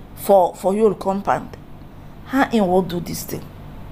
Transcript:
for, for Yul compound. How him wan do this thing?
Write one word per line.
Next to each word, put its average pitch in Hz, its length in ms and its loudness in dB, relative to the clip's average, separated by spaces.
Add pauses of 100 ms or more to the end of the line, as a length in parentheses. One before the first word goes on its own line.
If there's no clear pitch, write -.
(140)
for, 185 400 6
for 190 180 0
Yul 208 240 4
compound. 190 600 -2 (720)
How 269 220 2
him 214 200 4
wan 180 180 4
do 175 140 -6
this - 240 -8
thing? - 200 -10 (480)